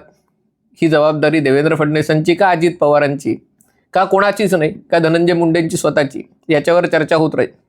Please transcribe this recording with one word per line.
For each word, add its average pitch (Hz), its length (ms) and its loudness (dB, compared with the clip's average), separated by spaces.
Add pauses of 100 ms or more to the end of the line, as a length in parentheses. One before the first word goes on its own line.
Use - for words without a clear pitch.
(800)
ही 170 60 2
जबाबदारी 151 520 2
देवेंद्र 143 360 0
फडणवीसांची 156 600 0
का 190 140 2
अजित 170 300 0
पवारांची 143 560 0 (580)
का 185 100 0
कोणाचीच 196 500 0
नाही, 156 200 0 (180)
का 170 80 2
धनंजय 170 340 0
मुंडेंची 165 440 -2
स्वतःची, 143 440 -2 (280)
याच्यावर 170 360 2
चर्चा 160 300 0
होत 156 200 0
राहील. 107 160 -2 (180)